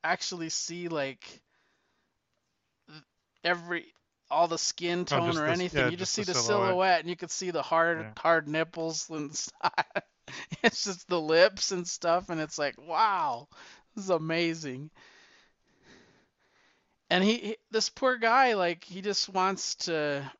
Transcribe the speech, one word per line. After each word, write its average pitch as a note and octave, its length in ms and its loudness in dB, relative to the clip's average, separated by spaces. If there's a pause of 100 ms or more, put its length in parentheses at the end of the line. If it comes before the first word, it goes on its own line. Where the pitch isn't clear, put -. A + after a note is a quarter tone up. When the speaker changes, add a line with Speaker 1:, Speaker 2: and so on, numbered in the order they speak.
Speaker 1:
actually E3+ 460 -4
see, F3 400 -6
like, C#3 520 -6 (1500)
th-, D#3 140 -20 (400)
every, F3 420 -2 (440)
all E3 180 4
the E3 100 -2
skin F3 540 -2
Speaker 2:
Oh, C#3 80 4
Speaker 1:
tone - 20 2
Speaker 2:
just E3 180 0
Speaker 1:
or D3+ 60 0
Speaker 2:
the D#3+ 60 2
s-, F3 100 0
Speaker 1:
anything. F3 120 -4
Speaker 2:
yeah, C3 160 4
Speaker 1:
You F3 80 -4
just - 40 -12
Speaker 2:
just F#3+ 120 -4
Speaker 1:
see G#3+ 100 -2
Speaker 2:
the - 20 -2
Speaker 1:
the F3+ 80 -4
Speaker 2:
silhouette. F#3+ 420 2
Speaker 1:
silhouette, F3+ 260 4
and E3 80 -8
you F3 60 -4
can F3 140 -12
see F3+ 220 -6
the D#3+ 120 -2
hard, E3 360 4
Speaker 2:
Yeah. D#3 180 -10
Speaker 1:
hard E3 300 2
nipples D#3+ 600 -2
and D3+ 260 -6
<laughs> - 0 -
stuff. - 500 -2 (800)
It's - 220 2
just F#3+ 220 -8
the F3+ 120 0
lips E3+ 520 4
and F3+ 160 -4
stuff, F3 420 0
and E3 120 -4
it's D#3 160 -8
like, C#3+ 240 -2
"Wow, D#3+ 680 0 (480)
this G3 100 -8
is F#3+ 60 -8
amazing." D#3+ 760 -2 (2250)
And F#3 140 4
he, A3 140 4
he, A3 200 -6 (140)
this G#3+ 180 0
poor B3+ 280 0
guy, A#3 360 4
like, F3 320 0
he F#3 160 -12
just G3 260 -2
wants F#3+ 480 -2 (120)
to D3 520 -2